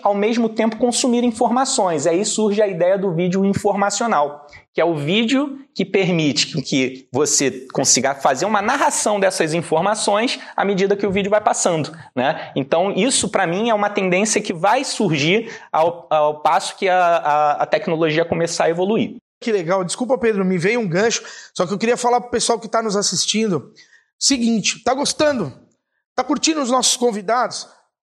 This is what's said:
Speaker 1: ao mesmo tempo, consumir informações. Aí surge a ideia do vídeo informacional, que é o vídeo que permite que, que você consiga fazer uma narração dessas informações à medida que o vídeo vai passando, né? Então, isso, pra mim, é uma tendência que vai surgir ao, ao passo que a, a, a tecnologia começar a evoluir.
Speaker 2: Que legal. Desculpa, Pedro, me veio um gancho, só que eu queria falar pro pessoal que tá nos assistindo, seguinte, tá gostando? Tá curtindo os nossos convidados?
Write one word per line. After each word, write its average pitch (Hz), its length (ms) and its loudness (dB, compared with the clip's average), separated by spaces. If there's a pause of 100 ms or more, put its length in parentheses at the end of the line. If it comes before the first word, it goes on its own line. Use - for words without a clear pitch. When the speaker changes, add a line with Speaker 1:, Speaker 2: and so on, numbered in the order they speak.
Speaker 1:
ao 202 100 2
mesmo 220 360 0
tempo, 220 300 -2
consumir 240 440 0
informações. 220 840 0
Aí 175 160 2
surge 214 360 0
a 214 60 4
ideia 185 320 2
do 185 160 -2
vídeo 180 300 0
informacional, 196 1040 0 (240)
que - 80 0
é 160 40 4
o 170 120 2
vídeo 233 640 0 (120)
que - 120 -2
permite 175 640 2
que, 151 120 -6
que 131 520 -2
você 139 600 0
consiga 135 440 2
fazer 147 300 2
uma 214 140 2
narração 240 600 0
dessas 175 340 2
informações 202 840 0 (160)
à 190 80 2
medida 196 320 2
que 208 100 -2
o 196 60 0
vídeo 196 180 0
vai 208 100 4
passando, - 560 -2 (200)
né? 139 400 -4
Então, 165 340 0
isso, 214 380 0
pra 196 180 0
mim, 202 240 -2
é 220 40 0
uma 208 160 0
tendência 202 500 0
que - 120 -4
vai 202 300 0
surgir 185 680 0 (180)
ao, 170 400 0
ao 151 320 0
passo 170 340 0
que 190 120 -2
a, 180 100 4
a, 151 540 2 (100)
a 147 40 -2
tecnologia 160 580 0
começar 165 400 -2
a 160 60 2
evoluir. 180 480 -2 (220)
Speaker 2:
Que 233 120 -4
legal. 185 320 0
Desculpa, 247 340 -2
Pedro, 214 260 0
me 185 140 0
veio 214 220 0
um 214 80 -2
gancho, 202 340 0 (340)
só 185 80 0
que 175 80 -6
eu 202 60 -4
queria 226 180 2
falar 240 240 0
pro 240 100 -12
pessoal 233 280 0
que 226 80 -14
tá 226 160 0
nos 208 140 -2
assistindo, 208 720 -2 (480)
seguinte, 233 640 0
tá 247 120 0
gostando? 262 580 -2 (640)
Tá 254 100 -2
curtindo 294 380 0
os 240 80 -2
nossos 254 260 2
convidados? 220 720 -2 (500)